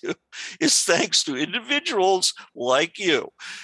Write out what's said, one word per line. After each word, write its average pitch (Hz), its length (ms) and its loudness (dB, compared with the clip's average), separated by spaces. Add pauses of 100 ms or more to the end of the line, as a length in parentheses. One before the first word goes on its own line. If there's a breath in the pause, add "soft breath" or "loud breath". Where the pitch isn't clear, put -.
do - 140 -6 (460 loud breath)
is - 240 2
thanks - 400 2
to 139 120 -4
individuals 196 960 0 (220 loud breath)
like 127 440 0
you. 165 340 0 (320 loud breath)